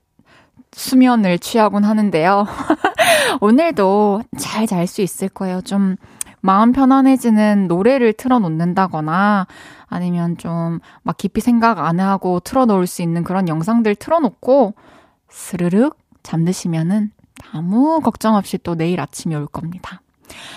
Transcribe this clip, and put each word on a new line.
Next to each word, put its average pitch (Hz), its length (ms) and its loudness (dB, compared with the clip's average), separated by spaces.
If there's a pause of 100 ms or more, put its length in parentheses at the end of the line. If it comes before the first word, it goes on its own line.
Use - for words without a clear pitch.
(720)
수면을 240 680 2
취하곤 208 460 0
하는데요. 202 600 2 (460)
<laughs> 605 480 0
오늘도 208 840 2 (160)
잘 214 280 -4
잘 180 200 -2
수 - 160 -4
있을 190 260 -4
거예요. 185 340 -6
좀 196 340 -2 (440)
마음 202 320 4
편안해지는 254 960 4
노래를 220 460 2
틀어놓는다거나 185 1300 0 (400)
아니면 175 500 -4
좀 165 440 -6 (220)
막 - 140 -6
깊이 - 240 -4
생각 233 380 2
안 165 220 -2
하고 190 400 0
틀어놓을 214 460 0
수 - 160 -10
있는 170 200 -2
그런 180 260 -2
영상들 208 460 0
틀어놓고 277 800 0 (540)
스르륵 190 680 -2 (260)
잠드시면은 175 920 -2 (400)
아무 240 480 0
걱정 220 340 0
없이 196 240 -2
또 175 160 -6
내일 165 260 -2
아침이 160 340 -8
올 147 120 -6
겁니다. 175 560 -14 (540)